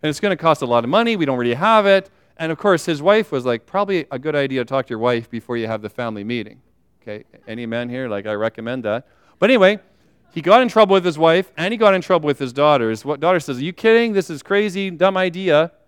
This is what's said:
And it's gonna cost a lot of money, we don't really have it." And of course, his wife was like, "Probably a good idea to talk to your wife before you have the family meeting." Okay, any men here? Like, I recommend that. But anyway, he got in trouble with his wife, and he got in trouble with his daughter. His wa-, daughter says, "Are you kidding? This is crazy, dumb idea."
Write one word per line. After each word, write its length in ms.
And 80
it's 100
gonna 160
cost 280
a 20
lot 180
of 60
money, 260
we 100
don't 120
really 160
have 320
it." 240
And 140
of 60
course, 280
his 180
wife 280
was 140
like, 220
"Probably 420
a 80
good 180
idea 260
to 40
talk 220
to 20
your 100
wife 300
before 280
you 100
have 160
the 60
family 340
meeting." 380
Okay, 220
any 200
men 200
here? 220
Like, 160
I 80
recommend 520
that. 200
But 140
anyway, 280
he 100
got 200
in 80
trouble 240
with 120
his 140
wife, 360
and 160
he 60
got 160
in 80
trouble 240
with 140
his 120
daughter. 380
His 160
wa-, 120
daughter 220
says, 200
"Are 40
you 100
kidding? 400
This 160
is 120
crazy, 480
dumb 280
idea." 540